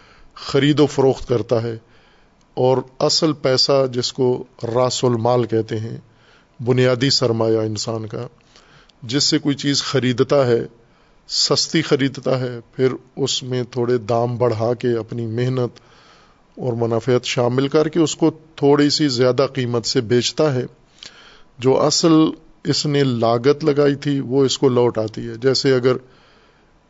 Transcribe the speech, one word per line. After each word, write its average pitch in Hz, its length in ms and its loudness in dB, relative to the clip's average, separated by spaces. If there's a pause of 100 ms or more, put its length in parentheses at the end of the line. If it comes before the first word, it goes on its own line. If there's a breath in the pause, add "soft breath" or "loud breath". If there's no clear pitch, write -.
(380 soft breath)
خرید 143 420 2
و 151 60 6
فروخت 135 420 2
کرتا 117 360 0
ہے، 113 140 -8 (800 soft breath)
اور 127 200 2 (220)
اصل 151 420 0
پیسہ 135 500 2
جس 120 220 -4
کو 127 140 0 (480)
راس 127 280 0
المال 120 420 2
کہتے 110 340 -2
ہیں، 117 180 -10 (640 soft breath)
بنیادی 127 500 2
سرمایہ 113 500 2
انسان 110 480 -6
کا، 120 200 -10 (760 soft breath)
جس 135 200 -2
سے 156 160 2
کوئی 143 160 -2
چیز 139 280 -2
خریدتا 127 640 0
ہے، 120 140 2 (680 soft breath)
سستی - 520 0
خریدتا 135 580 -2
ہے، 123 200 -6 (160)
پھر 131 180 2 (220)
اس - 280 -4
میں 127 280 -4
تھوڑے 123 260 0
دام 117 400 -2
بڑھا 117 360 0
کے 120 240 -2
اپنی 117 300 -8
محنت 123 520 -4 (800 soft breath)
اور 131 160 -4
منافعت 117 520 0
شامل 127 420 0
کر 151 200 2
کے 170 120 -2
اس 151 160 0
کو 160 160 0 (240)
تھوڑی 143 340 4
سی 151 180 0
زیادہ 127 460 2
قیمت 120 320 -4
سے - 160 -2
بیچتا 123 540 0
ہے، 123 100 -4 (960 loud breath)
جو 131 220 4
اصل 156 320 2 (500)
اس 156 220 -2
نے 143 180 0
لاگت 120 600 2
لگائی 143 320 2
تھی 143 240 -4
وہ 131 260 0
اس 127 120 -2
کو 139 120 2
لوٹ 120 280 2
آتی 110 300 -6
ہے۔ 117 140 -12
جیسے 131 340 2
اگر 127 220 2 (920 soft breath)